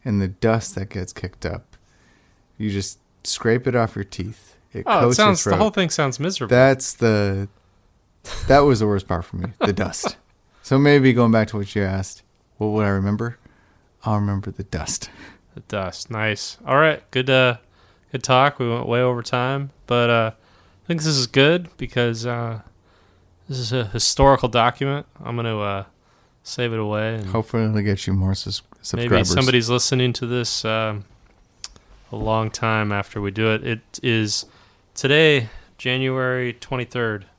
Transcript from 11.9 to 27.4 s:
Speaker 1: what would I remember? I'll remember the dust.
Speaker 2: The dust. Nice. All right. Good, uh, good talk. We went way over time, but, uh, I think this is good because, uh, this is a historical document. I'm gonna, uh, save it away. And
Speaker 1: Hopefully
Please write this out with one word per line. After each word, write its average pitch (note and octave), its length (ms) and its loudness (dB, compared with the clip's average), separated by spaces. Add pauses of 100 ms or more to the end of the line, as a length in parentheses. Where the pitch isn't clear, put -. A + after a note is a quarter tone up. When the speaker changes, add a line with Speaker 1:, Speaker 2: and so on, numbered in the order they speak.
Speaker 1:
what G#2+ 100 -4
would G#2+ 180 0
I G2+ 40 2
remember? G2+ 480 -2 (680)
I'll A2 100 0
remember G2+ 360 -2
the G2 120 -12
dust. - 460 -8 (460)
Speaker 2:
The C3+ 60 -14
dust. - 500 -8
Nice. A2 540 -4
All C3+ 120 2
right. D#3 340 2
Good, C3 180 -2
uh, B2+ 280 4 (540)
good C3 120 -6
talk. C3+ 360 4
We A#2+ 100 -2
went A#2+ 180 -4
way A#2+ 140 0
over B2 200 0
time, C3+ 500 -4 (160)
but, A#2+ 220 2
uh, A2+ 260 2
I - 520 -20
think E3+ 140 -2
this D#3 60 -2 (100)
is B2 100 0
good D#3+ 500 4
because, A#2+ 480 -2
uh, A#2 360 -6 (880)
this C3 100 -6
is A#2 140 -6
a B2 120 -2
historical C3 640 4
document. C3 560 0 (180)
I'm A#2+ 120 -8
gonna, A2+ 240 -4
uh, G2 240 -4 (600)
save A#2+ 300 -4
it A2 60 -4
away. G#2+ 360 -4
And G#2+ 120 -8
Speaker 1:
Hopefully A2 360 -2